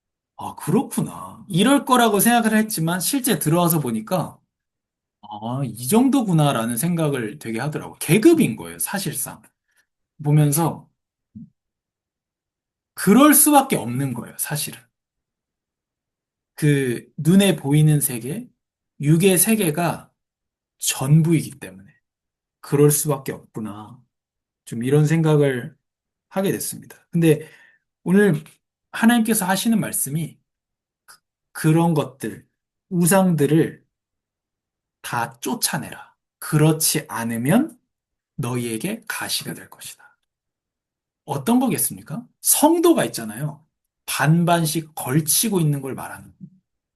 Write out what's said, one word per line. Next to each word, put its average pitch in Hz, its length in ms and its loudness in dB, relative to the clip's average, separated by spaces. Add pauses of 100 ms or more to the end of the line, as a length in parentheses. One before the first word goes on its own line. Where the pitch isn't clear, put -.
(380)
"아, - 180 -12
그렇구나. - 920 -4
이럴 262 360 2
거라고 233 340 4
생각을 220 380 2
했지만 180 420 -2
실제 254 400 -2
들어와서 170 400 2
보니까, 110 600 -6 (800)
아, 113 420 -10
이 123 240 -8
정도구나"라는 160 920 2
생각을 147 640 -4
되게 113 200 -8
하더라고요. 135 400 -8
계급인 214 560 4
거예요, 85 240 -14
사실상. - 640 -8 (800)
보면서 147 680 0 (2000)
그럴 269 400 6
수밖에 277 420 4
없는 120 380 -4
거예요, 92 240 -12
사실은. - 420 -8 (1800)
그 139 500 0 (120)
눈에 185 380 4
보이는 151 440 2
세계, 131 480 -6 (540)
육의 170 360 4
세계가 170 760 -2 (640)
전부이기 156 800 0
때문에 95 320 -18 (720)
그럴 147 300 4
수밖에 147 400 -4
없구나. 107 680 -14 (640)
좀 117 180 -10
이런 147 220 4
생각을 147 680 2 (540)
하게 190 220 -2
됐습니다. - 460 -10 (140)
근데 160 360 2 (560)
오늘 185 400 2 (480)
하나님께서 226 540 2
하시는 190 340 0
말씀이 143 600 -6 (640)
그-, - 140 -20 (320)
그런 165 420 2
것들, 127 540 -6 (420)
우상들을 165 960 2 (1160)
다 - 380 -8
쫓아내라. - 760 -8 (240)
그렇지 156 680 0
않으면 117 720 -2 (580)
너희에게 123 680 -6
가시가 - 460 -8
될 - 160 -18
것이다. - 480 -20 (1080)
어떤 151 340 -2
거겠습니까? 160 640 -4 (160)
성도가 330 640 2
있잖아요. 113 600 -10 (400)
반반씩 165 920 0
걸치고 165 640 -2
있는 147 220 0
걸 131 140 -8
말하는 - 300 -14
거예요. - 260 -20 (440)